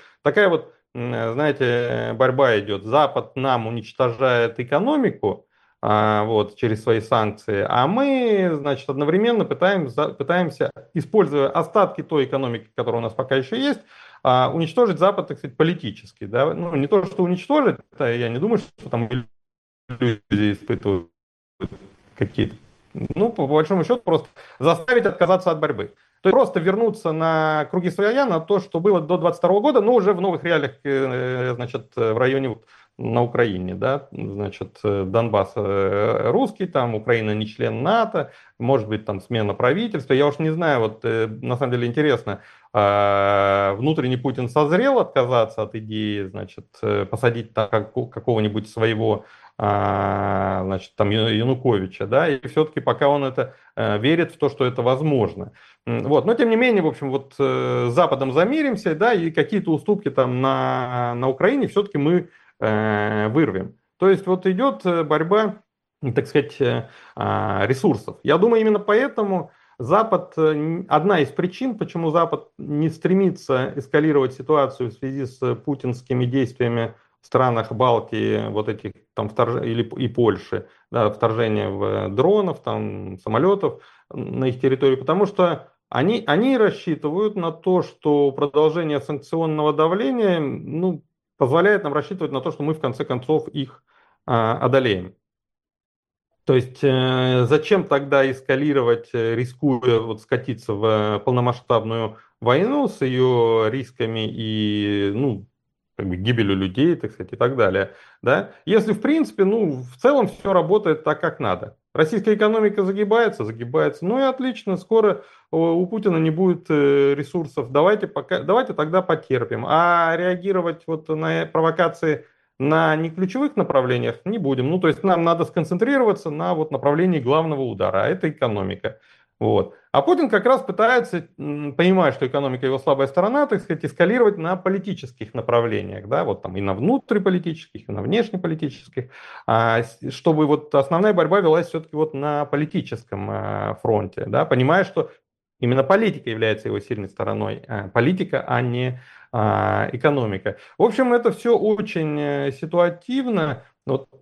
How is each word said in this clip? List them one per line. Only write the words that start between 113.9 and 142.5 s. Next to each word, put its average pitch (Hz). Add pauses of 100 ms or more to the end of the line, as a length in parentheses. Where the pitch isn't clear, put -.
Ну 233
и 269
отлично, 254
скоро 214 (300)
у, 160
у 170
Путина 214
не 160
будет, 175
э, 143
ресурсов. 147
Давайте 185
пока, -
давайте 196
тогда 160
потерпим. 123
А 170
реагировать 180
вот 160
на, 160
э, 160
провокации 160 (340)
на 156
неключевых 185
направлениях 123
не 214
будем. 135
Ну, 180
то 175
есть -
нам 175
надо 170
сконцентрироваться 196
на 170
вот 156
направлении 147
главного 147
удара, 98
а 120
это 170
экономика. 101 (420)
Вот. 107 (160)
А -
Путин 339
как 202
раз 254
пытается, 226 (100)
м, 147
понимая, 180
что -
экономика 135
его 131
слабая 135
сторона, 226
так 190
сказать, -
эскалировать 202
на 165
политических 190
направлениях, 107
да, 143
вот 123
там 92
и 101
на 98
внутриполитических, 180
и 107
на 98
внешнеполитических, 160 (420)
а, 113
с-, -
чтобы 156
вот 147
основная 175
борьба 175
велась 170
всё-таки 160
вот 156
на 147
политическом, 143